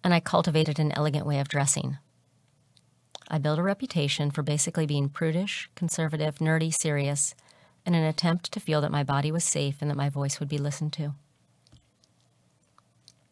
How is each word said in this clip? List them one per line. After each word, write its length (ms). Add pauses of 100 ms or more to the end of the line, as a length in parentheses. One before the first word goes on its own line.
and 80
I 80
cultivated 580
an 140
elegant 320
way 140
of 100
dressing. 500 (1300)
I 100
built 200
a 40
reputation 680
for 120
basically 440
being 220
prudish, 680
conservative, 640
nerdy, 340
serious, 640 (520)
in 80
an 100
attempt 480
to 80
feel 200
that 100
my 120
body 300
was 120
safe 360
and 100
that 60
my 140
voice 300
would 80
be 100
listened 360
to." 200 (2250)